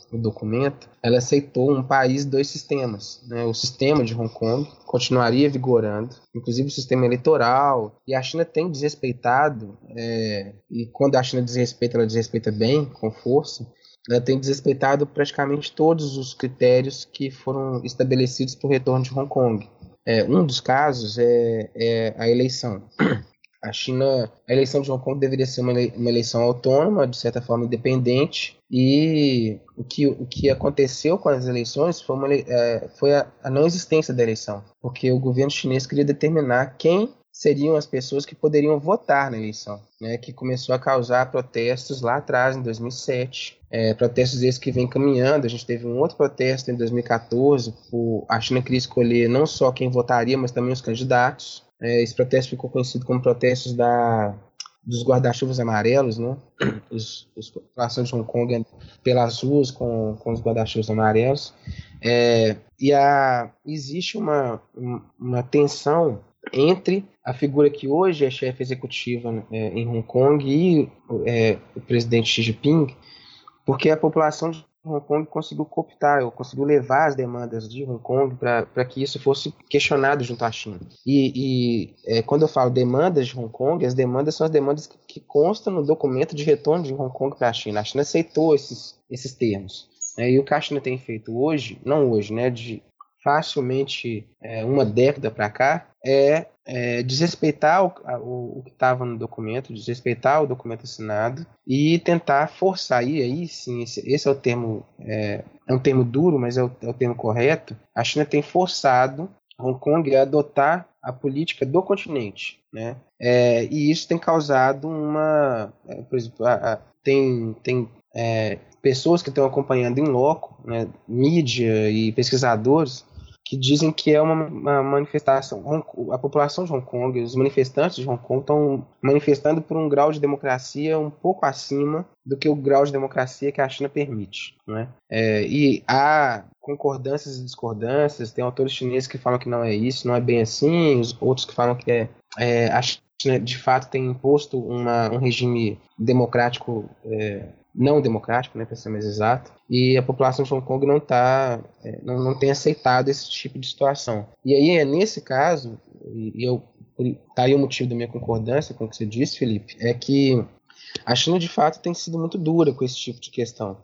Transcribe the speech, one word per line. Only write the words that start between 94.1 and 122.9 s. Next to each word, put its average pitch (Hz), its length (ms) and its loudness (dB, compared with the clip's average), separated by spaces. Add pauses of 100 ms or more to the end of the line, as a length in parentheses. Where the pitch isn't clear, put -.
é, 113 240 -8
uma 135 200 2
década 123 480 2
pra 104 180 -2
cá, 147 380 0 (180)
é, 139 400 4 (180)
é, 123 380 -4
desrespeitar 156 800 2
o, 180 80 -2 (120)
a, 123 160 -8
o, 123 380 -10
o 127 60 -16
que - 60 -20
tava 127 340 0
no 117 140 -6
documento, 113 560 -8
desrespeitar 123 680 0
o - 20 -4
documento 123 380 -8
assinado 110 600 -6 (220)
e 151 320 2
tentar 160 480 2
forçar, 127 580 0
e 147 160 -2
aí 147 280 -2
sim, 120 340 -10
esse, - 260 -10
esse 143 200 0
é - 20 4
o 139 60 4
termo, 120 500 -2 (140)
é, 107 420 -6 (260)
é 131 60 2
um 131 60 2
termo 131 240 4
duro, 143 340 2
mas 123 180 -2
é 127 60 2
o, 123 80 -2 (100)
é 117 80 -10
o 123 60 -6
termo 120 220 -2
correto, 120 600 0 (160)
a 120 120 -2
China 147 200 0
tem 147 180 0
forçado 139 840 0 (300)
Hong 127 220 -4
Kong 147 340 2
a 135 80 8
adotar 147 680 0 (140)
a 127 100 -10
política 139 540 -4
do 160 160 0
continente, 139 800 -6 (120)
né? 117 240 -10 (240)
É, 123 440 4
e 147 260 0
isso 165 160 0
tem 170 120 0
causado 143 720 2
uma, 151 840 0 (160)
é, - 140 -12
por 131 140 -6
exemplo, 113 300 -4
a, 120 80 4
a, - 240 -2 (240)
tem, 127 580 2
tem, 123 280 -2 (260)
é, 113 440 -2 (220)
pessoas 147 400 2
que 143 100 -8
estão 135 140 2
acompanhando 131 540 0
em 151 80 2
loco, 139 580 0
né, 117 220 -4 (220)
mídia 120 800 2
e 110 220 0
pesquisadores, 127 920 2 (420)